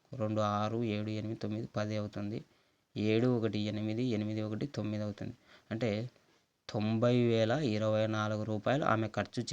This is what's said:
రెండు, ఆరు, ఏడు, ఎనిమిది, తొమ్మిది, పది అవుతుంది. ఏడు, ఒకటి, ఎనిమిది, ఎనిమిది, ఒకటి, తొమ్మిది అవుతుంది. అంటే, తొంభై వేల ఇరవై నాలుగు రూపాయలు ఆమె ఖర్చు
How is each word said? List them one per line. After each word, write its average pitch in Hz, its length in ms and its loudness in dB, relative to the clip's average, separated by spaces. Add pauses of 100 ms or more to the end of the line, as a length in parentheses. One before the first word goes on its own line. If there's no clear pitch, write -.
(160)
రెండు, 107 260 0
ఆరు, 107 420 0
ఏడు, 107 260 -2
ఎనిమిది, 107 300 -6
తొమ్మిది, 110 360 -4
పది 107 220 -2
అవుతుంది. 104 480 -6 (520)
ఏడు, 110 300 4
ఒకటి, 110 320 2
ఎనిమిది, 107 440 -2
ఎనిమిది, 107 380 0
ఒకటి, 107 260 -4
తొమ్మిది 107 360 -4
అవుతుంది. 104 340 -8 (340)
అంటే, 113 380 -2 (600)
తొంభై 113 540 4
వేల 113 280 4
ఇరవై 110 560 2
నాలుగు 107 360 0
రూపాయలు 107 420 0
ఆమె 110 220 4
ఖర్చు 104 460 -4